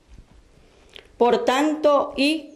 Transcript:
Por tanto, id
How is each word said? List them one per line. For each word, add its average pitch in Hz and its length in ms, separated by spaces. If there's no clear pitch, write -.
Por - 280
tanto, 294 720
id 302 380